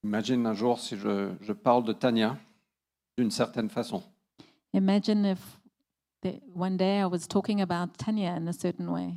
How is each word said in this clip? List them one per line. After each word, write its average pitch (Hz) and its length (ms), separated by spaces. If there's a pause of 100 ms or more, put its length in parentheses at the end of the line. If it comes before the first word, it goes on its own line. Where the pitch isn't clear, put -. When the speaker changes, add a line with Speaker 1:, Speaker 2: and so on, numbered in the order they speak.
Speaker 1:
Imagine 113 440
un 110 80
jour 117 260
si - 160
je, 98 340 (100)
je 104 120
parle 120 320
de 110 80
Tania 117 460 (800)
d'une 117 120
certaine 110 380
façon. 107 340 (720)
Speaker 2:
Imagine 202 540
if - 340 (640)
the, - 180 (140)
one 185 220
day 196 240
I 196 60
was 175 220
talking 202 320
about 175 380
Tanya 202 380
in 165 120
a 175 40
certain 175 360
way. 175 280